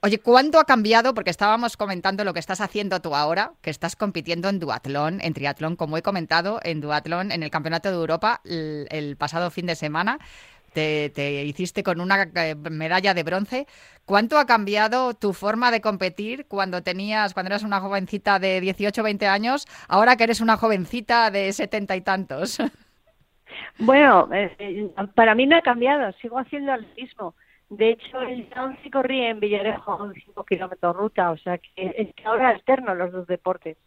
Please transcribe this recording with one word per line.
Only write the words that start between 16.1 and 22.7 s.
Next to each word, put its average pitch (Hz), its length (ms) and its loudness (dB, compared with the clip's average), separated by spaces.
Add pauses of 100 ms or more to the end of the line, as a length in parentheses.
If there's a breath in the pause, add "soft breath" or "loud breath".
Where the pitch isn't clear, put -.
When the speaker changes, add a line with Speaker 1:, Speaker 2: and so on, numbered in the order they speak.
Speaker 1:
cuando 185 380 -4
tenías, 202 500 -2
cuando 185 140 -6
eras 202 160 -4
una 202 160 0
jovencita 196 580 0
de 185 220 0
dieciocho, 196 420 -2
veinte 208 240 0
años, 220 400 0 (220 loud breath)
ahora 220 280 8
que 226 60 4
eres 226 180 2
una 226 160 4
jovencita 220 760 2
de 196 200 -2
setenta 196 440 -4
y 180 60 -6
tantos? 190 600 -4
<laughs> 277 60 0 (1120 loud breath)